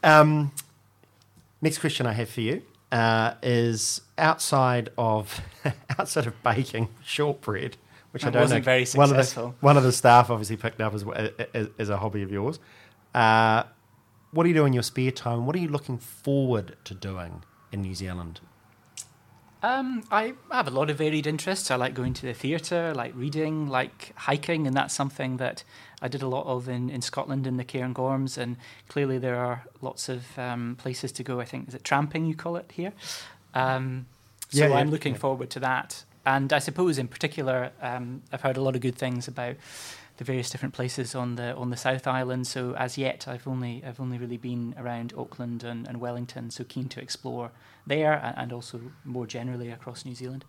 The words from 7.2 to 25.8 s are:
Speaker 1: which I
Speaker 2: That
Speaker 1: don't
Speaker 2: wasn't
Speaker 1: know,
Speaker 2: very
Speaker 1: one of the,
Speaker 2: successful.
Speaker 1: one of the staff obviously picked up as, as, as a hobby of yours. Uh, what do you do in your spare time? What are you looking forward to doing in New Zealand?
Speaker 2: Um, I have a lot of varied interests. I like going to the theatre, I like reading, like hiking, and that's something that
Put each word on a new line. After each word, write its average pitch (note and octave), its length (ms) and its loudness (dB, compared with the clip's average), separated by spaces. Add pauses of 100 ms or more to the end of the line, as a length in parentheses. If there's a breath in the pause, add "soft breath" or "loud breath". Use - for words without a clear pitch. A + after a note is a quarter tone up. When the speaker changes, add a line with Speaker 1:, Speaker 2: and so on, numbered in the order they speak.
Speaker 1:
which C#3 120 -8
I - 40 0
Speaker 2:
That A#2 60 0
Speaker 1:
don't B2 100 6
Speaker 2:
wasn't B2 180 6
Speaker 1:
know, A#2+ 40 -2
Speaker 2:
very B2+ 200 6
Speaker 1:
one C#3+ 240 8
of C#3 80 6
the, C3 60 8
Speaker 2:
successful. B2 360 -2
Speaker 1:
one C#3+ 160 10
of C#3 80 8
the B2+ 80 6
staff A#2+ 380 10
obviously A2 260 0
picked A2+ 240 -4
up A2 140 0
as, G#2 100 -4 (500)
as, G#2+ 140 -2 (100)
as G#2 120 -4
a G2+ 80 0
hobby G2+ 260 -2
of F#2+ 80 -6
yours. A2+ 280 -4 (540 soft breath)
Uh, A2+ 500 6 (680)
what D#3+ 120 2
do F3 60 6
you E3+ 60 4
do D3+ 100 6
in C3+ 80 6
your A#2+ 100 2
spare C3 280 0
time? A#2+ 340 -2
What D3+ 100 -2
are F#3 40 0
you E3+ 80 -2
looking C#3+ 300 -4
forward B2+ 880 -2
to G2 100 -12
doing F2 480 -10 (280)
in G2 100 -4
New F#2+ 140 -6
Zealand? F2 440 -8 (1200)
Speaker 2:
Um, B3+ 480 0
I A3 240 0 (160)
have B3 160 0
a B2 40 -4
lot C#3 180 2
of D3 100 -2
varied D3+ 260 0
interests. D#3 460 -2
I B2+ 40 4
like B2+ 200 0
going B2+ 180 -2
to B2+ 140 -8
the A#2+ 60 -6
theatre, E3 560 -2
I - 20 -4
like B2+ 240 -6
reading, D3+ 520 -2
like C3 480 -4
hiking, D3 520 0
and C3 100 0
that's - 160 0
something C3+ 440 -4
that - 260 -4 (360 loud breath)